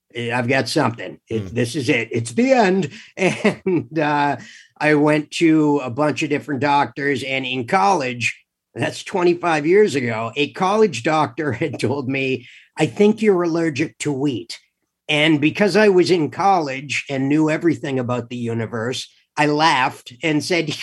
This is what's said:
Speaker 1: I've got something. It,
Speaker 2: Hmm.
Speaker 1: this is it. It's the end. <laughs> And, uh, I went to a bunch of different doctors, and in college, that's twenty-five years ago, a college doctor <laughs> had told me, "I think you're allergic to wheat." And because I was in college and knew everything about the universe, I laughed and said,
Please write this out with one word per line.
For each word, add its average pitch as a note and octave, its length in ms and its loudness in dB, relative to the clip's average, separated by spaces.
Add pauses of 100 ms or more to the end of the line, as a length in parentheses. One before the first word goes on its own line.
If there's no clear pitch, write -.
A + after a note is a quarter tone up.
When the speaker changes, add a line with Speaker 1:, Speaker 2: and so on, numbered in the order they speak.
(160)
Speaker 1:
I've A#2+ 320 -4
got C3 200 2
something. A#2 500 -2 (100)
It, A2+ 200 -4
Speaker 2:
Hmm. F2 60 -12
Speaker 1:
this A#2 220 -2
is C3 120 -2
it. A#2 240 0
It's A#2+ 200 -4
the B3 200 2
end. F#3+ 380 2 (140)
<laughs> - 120 -20
And, F3+ 840 0
uh, D3 380 0 (420)
I D3+ 160 2
went D3+ 380 2
to D#3 520 4
a B2+ 60 -6
bunch C#3+ 320 -2
of D3 80 -4
different C#3 300 -4
doctors, C#3+ 640 0
and C3+ 240 -4
in B2+ 200 -4
college, C#3 720 0 (360)
that's D3 300 -6
twenty-five F3 600 0
years F#3 280 4
ago, A2+ 420 -2
a C#3+ 160 0
college F#3+ 520 0
doctor D3+ 480 0
<laughs> A2+ 100 -6
had C#3+ 160 -4
told B2+ 300 -4
me, C3 400 -4 (280)
"I D#3 100 2
think G#3+ 360 2
you're F#3+ 200 4
allergic E3 560 -2
to D3 140 -4
wheat." C3 460 -6 (500)
And D3+ 320 2
because E3+ 360 2
I G#3+ 140 6
was F3+ 200 4
in D#3+ 200 0
college D3 800 -2
and C3+ 180 -2
knew D3+ 220 2
everything D3 480 -2
about A#2+ 320 -4
the B2 60 -10
universe, A2+ 720 -6 (280)
I D3+ 100 2
laughed D3 680 0 (120)
and D3+ 180 0
said, E3 400 -2